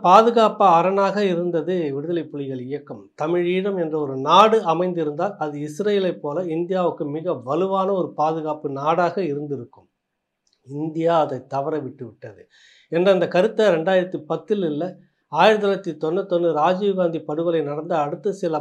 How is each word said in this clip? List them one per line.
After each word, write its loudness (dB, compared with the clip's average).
பாதுகாப்பு 6
அரணாக 4
இருந்தது 0
விடுதலை -4
புலிகள் -8
இயக்கம். -10
தமிழீழம் -2
என்ற -2
ஒரு -4
நாடு 6
அமைந்திருந்தால் -2
அது -6
இஸ்ரேலை -2
போல -6
இந்தியாவுக்கு -2
மிக -6
வலுவான -2
ஒரு -2
பாதுகாப்பு -2
நாடாக 0
இருந்திருக்கும். -8
இந்தியா -2
அதை 0
தவற -4
விட்டு -12
விட்டது -20
என்ற 4
அந்த 4
கருத்தை 2
ரெண்டாயிரத்தி 0
பத்தில் -4
இல்ல, -4
ஆயிரத்தி 4
தொள்ளாயிரத்தி -2
தொண்ணூத்தொன்னு -2
ராஜீவ்காந்தி 0
படுகொலை -2
நடந்த -6
அடுத்த -4
சில -4